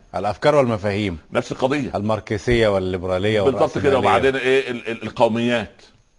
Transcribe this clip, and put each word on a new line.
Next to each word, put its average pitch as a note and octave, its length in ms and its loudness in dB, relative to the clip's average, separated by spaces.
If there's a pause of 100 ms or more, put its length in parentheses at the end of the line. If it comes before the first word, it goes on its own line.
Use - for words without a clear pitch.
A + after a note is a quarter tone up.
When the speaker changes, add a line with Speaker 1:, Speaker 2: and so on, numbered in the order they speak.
(160)
Speaker 1:
الأفكار G#2 400 0
والمفاهيم. G#2 640 0 (120)
Speaker 2:
نفس B2 200 -4
القضية. C3 460 -2
Speaker 1:
الماركسية A2+ 720 0
والليبرالية F#2 720 0
Speaker 2:
بالضبط C3 360 0
كده. C3+ 200 2
Speaker 1:
والرأسمالية. - 0 -
Speaker 2:
وبعدين A#2 380 2
إيه C3 360 0
ال-، A#2+ 160 -8
ال-، A2+ 160 -8
القوميات. A#2 760 -2 (380)